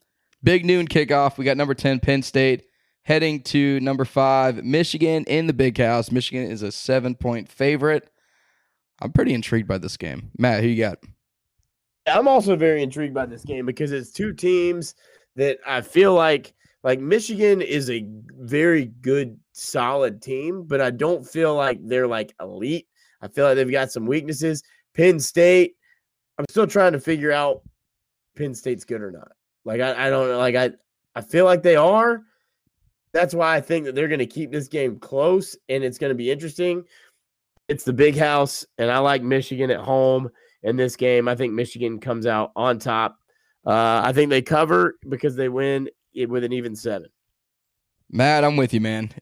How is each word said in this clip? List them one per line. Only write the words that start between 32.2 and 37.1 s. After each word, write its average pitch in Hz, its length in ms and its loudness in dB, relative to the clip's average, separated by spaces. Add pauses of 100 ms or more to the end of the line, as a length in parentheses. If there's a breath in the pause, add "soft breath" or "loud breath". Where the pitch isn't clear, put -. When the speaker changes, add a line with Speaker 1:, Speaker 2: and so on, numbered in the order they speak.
Speaker 2:
That's 175 220 0
why 165 220 2
I 147 60 0
think 160 240 -2
that 131 100 -8
they're 151 120 -2
gonna 143 180 -2
keep 147 260 -8
this 139 160 -6
game 131 320 -4
close, 180 560 0 (120)
and 135 160 -2
it's 127 140 -6
gonna 139 180 -2
be 120 160 -2
interesting. 175 520 -4 (840 soft breath)